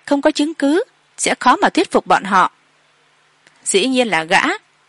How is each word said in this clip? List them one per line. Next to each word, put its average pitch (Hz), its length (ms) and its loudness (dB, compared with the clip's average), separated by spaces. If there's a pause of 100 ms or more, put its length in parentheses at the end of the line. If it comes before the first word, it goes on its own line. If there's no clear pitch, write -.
không 285 160 0
có 311 100 2
chứng 302 220 -2
cứ, 302 300 0 (340)
sẽ - 220 -4
khó 254 160 4
mà 285 140 0
thuyết - 220 -2
phục - 160 -2
bọn 185 160 2
họ. 190 280 0 (1120)
Dĩ 202 240 0
nhiên 254 200 0
là 160 160 -2
gã. 175 180 2 (480)